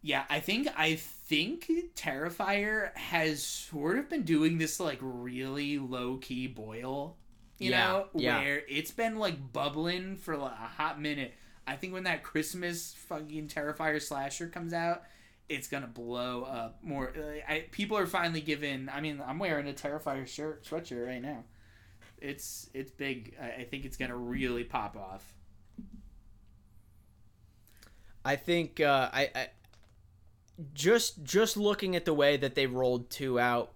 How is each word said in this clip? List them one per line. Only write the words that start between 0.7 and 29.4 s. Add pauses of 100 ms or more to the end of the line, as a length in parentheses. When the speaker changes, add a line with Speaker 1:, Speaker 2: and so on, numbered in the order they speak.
Speaker 1:
I
think (240)
Terrifier
has
sort
of
been
doing
this,
like,
really
low-key
boil, (440)
you
Speaker 2:
Yeah,
Speaker 1:
know,
Speaker 2:
yeah.
Speaker 1:
where
it's
been,
like,
bubbling
for,
like,
a (260)
hot
minute. (340)
I
think
when
that
Christmas (120)
fucking
Terrifier
slasher
comes
out, (440)
it's
gonna
blow
up
more.
Uh,
I,
people
are
finally
giving,
I
mean,
I'm
wearing
a
Terrifier
shirt,
sweatshirt
right
now. (720)
It's,
it's
big.
I,
I
think
it's
gonna
really
pop
off. (3000)
Speaker 2:
I
think,
uh,
I,
I (1300)